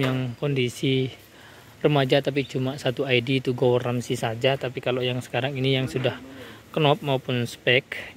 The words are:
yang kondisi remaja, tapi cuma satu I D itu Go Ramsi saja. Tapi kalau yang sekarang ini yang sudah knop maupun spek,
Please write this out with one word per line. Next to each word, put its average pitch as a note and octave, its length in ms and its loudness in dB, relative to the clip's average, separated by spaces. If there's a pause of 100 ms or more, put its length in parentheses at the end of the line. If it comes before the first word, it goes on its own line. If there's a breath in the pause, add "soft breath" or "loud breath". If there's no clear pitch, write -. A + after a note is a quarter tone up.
yang B2+ 400 -2
kondisi C3 640 0 (800 loud breath)
remaja, C#3+ 320 4
tapi C#3+ 320 0
cuma C3 320 -2
satu C3 240 -2
I B2 160 4
D C3+ 160 2
itu B2+ 160 -2
Go B2 240 4
Ramsi B2 400 -2
saja. B2+ 400 0
Tapi B2+ 240 -6
kalau B2+ 240 0
yang B2 160 -2
sekarang C3 320 -4
ini C3 240 2
yang C3 80 0
sudah B2+ 320 -2 (560 loud breath)
knop D3 320 6
maupun B2+ 400 -2
spek, - 720 0